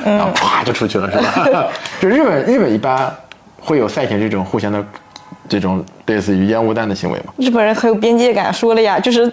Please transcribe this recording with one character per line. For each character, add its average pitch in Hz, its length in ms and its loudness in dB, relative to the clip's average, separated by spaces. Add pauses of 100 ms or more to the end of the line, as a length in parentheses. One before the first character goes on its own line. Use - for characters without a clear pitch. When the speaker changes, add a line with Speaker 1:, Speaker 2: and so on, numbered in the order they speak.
Speaker 1:
嗯。 208 140 2
Speaker 2:
然 202 80 0
后 185 80 -2
唰 - 320 0
就 120 80 -2
出 113 120 -2
去 104 120 0
了， 95 120 -2
是 - 80 -2
吧？ 185 520 2 (100)
Speaker 1:
<laughs> - 80 -14
Speaker 2:
<laughs> - 140 -14
就 190 80 4
日 262 120 4
本， 175 220 2
日 254 160 2
本 165 140 2
一 110 40 2
般 131 320 0 (520)
会 156 160 0
有 113 100 2
赛 127 180 -4
前 107 140 -2
这 110 80 0
种 98 160 -2
互 104 160 -4
相 104 100 -2
的 104 140 -2 (640)
这 104 140 0
种 92 200 0 (260)
类 107 120 0
似 98 160 0
于 95 120 2
烟 113 160 2
雾 110 100 0
弹 113 140 -2
的 101 60 -4
行 87 160 -6
为 60 100 -4
吗？ - 180 -14
Speaker 1:
日 262 120 0
本 233 140 2
人 214 100 2
很 226 160 0
有 220 60 2
边 226 220 2
界 240 160 4
感， 196 200 -2
说 226 220 2
了 226 60 4
呀， 202 180 2
就 247 120 0
是 233 220 2